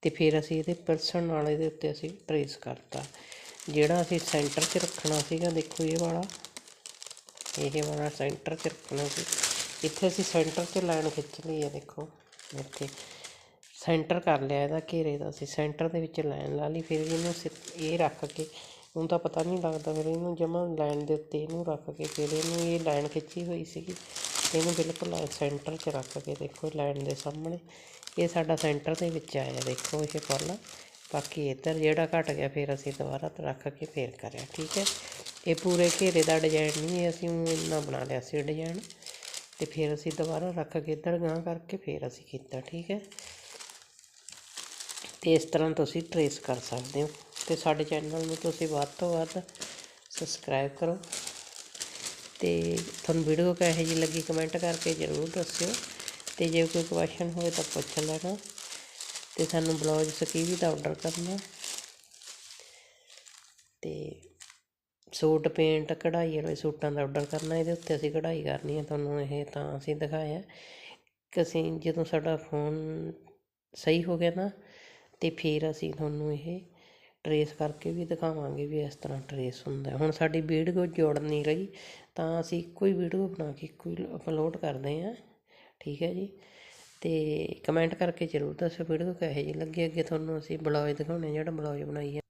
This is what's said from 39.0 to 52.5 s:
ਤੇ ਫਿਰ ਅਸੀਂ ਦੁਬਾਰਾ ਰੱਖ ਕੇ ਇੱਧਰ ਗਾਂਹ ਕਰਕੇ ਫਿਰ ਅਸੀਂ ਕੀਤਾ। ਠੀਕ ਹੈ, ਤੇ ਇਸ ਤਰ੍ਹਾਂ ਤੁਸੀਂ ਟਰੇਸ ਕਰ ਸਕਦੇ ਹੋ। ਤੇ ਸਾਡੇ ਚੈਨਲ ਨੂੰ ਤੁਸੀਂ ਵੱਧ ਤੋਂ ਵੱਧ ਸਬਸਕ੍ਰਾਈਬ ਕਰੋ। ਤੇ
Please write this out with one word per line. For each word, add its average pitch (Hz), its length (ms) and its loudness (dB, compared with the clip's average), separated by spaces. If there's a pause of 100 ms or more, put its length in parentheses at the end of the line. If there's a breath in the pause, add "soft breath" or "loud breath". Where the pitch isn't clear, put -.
ਤੇ 156 80 -2
ਫਿਰ 151 280 0
ਅਸੀਂ 151 180 -4
ਦੁਬਾਰਾ 160 380 0
ਰੱਖ 165 260 -2
ਕੇ 156 160 -2
ਇੱਧਰ 170 260 0
ਗਾਂਹ 165 240 0
ਕਰਕੇ 170 340 -6
ਫਿਰ 147 300 -4
ਅਸੀਂ - 180 -10
ਕੀਤਾ। - 360 -10
ਠੀਕ 170 300 -8
ਹੈ, 208 100 -2 (2250 loud breath)
ਤੇ 165 120 6
ਇਸ 160 120 8
ਤਰ੍ਹਾਂ 160 260 4
ਤੁਸੀਂ 156 320 2
ਟਰੇਸ 156 360 2
ਕਰ 127 200 -2
ਸਕਦੇ 127 440 -2
ਹੋ। 151 60 2 (400)
ਤੇ 160 80 2
ਸਾਡੇ 156 280 2
ਚੈਨਲ 151 420 -2
ਨੂੰ 160 100 -2
ਤੁਸੀਂ 165 320 0
ਵੱਧ 143 200 2 (100)
ਤੋਂ 175 140 2
ਵੱਧ 165 260 0 (720 loud breath)
ਸਬਸਕ੍ਰਾਈਬ 139 600 0
ਕਰੋ। 170 260 0 (1400 loud breath)
ਤੇ - 380 2 (240)